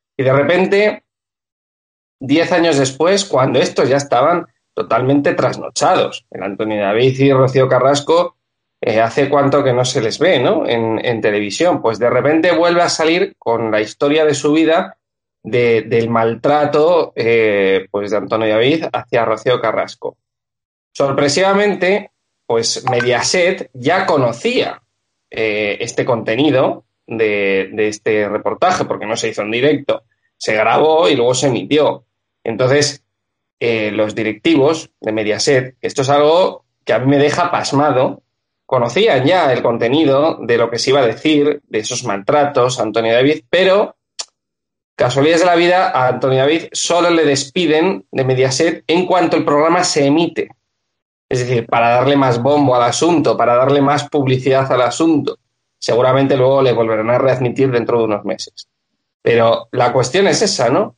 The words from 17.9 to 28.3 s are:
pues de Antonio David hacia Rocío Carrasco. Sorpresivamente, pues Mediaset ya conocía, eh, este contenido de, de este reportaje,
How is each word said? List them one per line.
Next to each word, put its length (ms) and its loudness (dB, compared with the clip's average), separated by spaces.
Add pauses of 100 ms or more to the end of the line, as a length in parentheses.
pues 200 -6
de 60 -2
Antonio 320 -2
David 420 0
hacia 340 -2
Rocío 360 -2
Carrasco. 560 -6 (720)
Sorpresivamente, 1200 0 (340)
pues 440 -4
Mediaset 840 -2
ya 320 -2
conocía, 760 -2 (480)
eh, 520 -4
este 240 -6
contenido 800 0 (200)
de, 680 -2
de 140 0
este 420 -2
reportaje, 560 -2